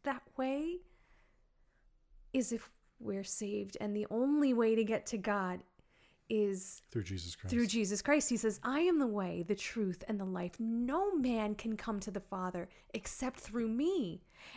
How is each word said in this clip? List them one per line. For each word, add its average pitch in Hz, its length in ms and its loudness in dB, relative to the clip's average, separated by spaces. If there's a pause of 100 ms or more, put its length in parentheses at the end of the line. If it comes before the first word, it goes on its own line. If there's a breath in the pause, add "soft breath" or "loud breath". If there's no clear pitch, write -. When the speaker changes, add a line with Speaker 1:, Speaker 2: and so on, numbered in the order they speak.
Speaker 1:
that 262 200 -4 (140)
way 294 420 -2 (1500)
is 254 180 0
if - 180 -6 (300)
we're 196 240 -4
saved. 202 560 -4
And 208 160 -2
the 208 140 -2
only 277 440 4
way 226 220 4
to 220 80 4
get 214 240 0
to 226 100 -4
God 190 440 0 (640 soft breath)
is 202 540 0 (100)
Speaker 2:
Through 110 120 -2
Jesus 87 320 -6
Christ. - 180 -6
Speaker 1:
through 240 140 4
Jesus 202 340 0
Christ. 285 280 4
He 233 80 2
says, 214 260 0
"I 269 180 0
am 349 160 4
the 277 80 4
way, 185 420 -2
the 208 80 2
truth, 196 520 -2
and 214 120 0
the 190 60 -4
life. 180 340 -4
No 247 560 0
man 226 380 2
can 214 240 -4
come 208 220 -4
to 202 100 -6
the 196 100 -4
Father 185 480 -4 (280 soft breath)
except - 440 -4
through 226 280 -2
me." 262 560 0 (340 loud breath)